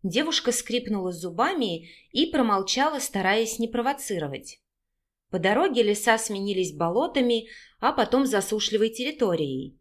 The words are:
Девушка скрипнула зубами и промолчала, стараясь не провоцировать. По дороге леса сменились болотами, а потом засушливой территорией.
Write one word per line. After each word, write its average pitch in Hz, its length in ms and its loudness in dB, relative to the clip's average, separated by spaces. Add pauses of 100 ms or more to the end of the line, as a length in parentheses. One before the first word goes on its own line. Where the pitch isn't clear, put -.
Девушка 240 480 0
скрипнула 208 600 -2
зубами 180 760 -2 (220)
и 285 140 2
промолчала, 254 720 0
стараясь 214 600 0
не 233 80 0
провоцировать. 220 960 -4 (680)
По 190 100 -2
дороге 233 440 4
леса 208 340 4
сменились 196 560 -2
болотами, 226 760 0 (320)
а 294 140 0
потом 262 320 2
засушливой 214 640 0
территорией. 175 920 -2